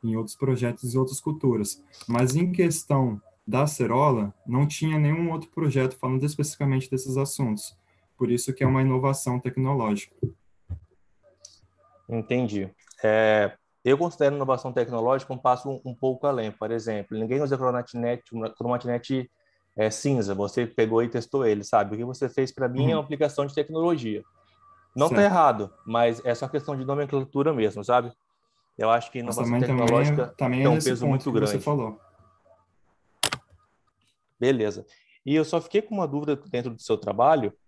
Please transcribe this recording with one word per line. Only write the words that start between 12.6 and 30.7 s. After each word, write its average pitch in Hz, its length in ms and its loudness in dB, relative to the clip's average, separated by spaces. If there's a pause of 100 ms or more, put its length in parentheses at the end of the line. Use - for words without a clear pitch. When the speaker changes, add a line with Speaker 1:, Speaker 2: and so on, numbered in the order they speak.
Speaker 2:
É, 107 480 4 (320)
eu 135 140 4
considero 151 380 0
inovação 131 360 -2
tecnológica 123 640 -2
um 127 40 -10
passo 127 320 0
um, 135 140 -8
um 123 120 -10
pouco 131 320 -2
além. 117 240 -2
Por 107 200 -6
exemplo, 110 460 -4
ninguém 113 240 -2
usa 139 160 0
cromatinete, 120 760 -4
uma 110 160 -6
cromatinete, 123 800 -4 (460)
é, 107 140 2
cinza. 107 460 0
Você 101 320 -2
pegou 113 360 2
e 120 60 -2
testou 123 360 -2
ele, 104 180 2
sabe? 104 320 0
O - 20 -8
que 117 80 -6
você 127 240 -6
fez, 131 240 -2
pra 131 160 -2
mim, 131 140 -2
é 131 100 4
Speaker 1:
Uhum. 156 60 0
Speaker 2:
uma 147 40 -6
aplicação 143 420 -2
de 139 100 -8
tecnologia. 151 680 -2 (720)
Não 147 140 4
tá 127 60 0
Speaker 1:
Certo. 202 100 6
Speaker 2:
errado, 143 480 4 (120)
mas 117 400 2
é 120 100 2
só 135 120 -6
questão 143 280 -4
de 131 100 -6
nomenclatura 139 680 0
mesmo, 104 300 0
sabe? 120 280 2 (680)
Eu 113 120 2
acho 117 200 2
que 123 140 -8
Speaker 1:
Mas 120 120 -4
Speaker 2:
inovação 120 100 -2 (140)
Speaker 1:
também, 123 80 2
também, 123 180 2
Speaker 2:
tecnológica 123 420 2 (100)
Speaker 1:
também 127 220 -2
Speaker 2:
tem 139 80 4
um 156 80 6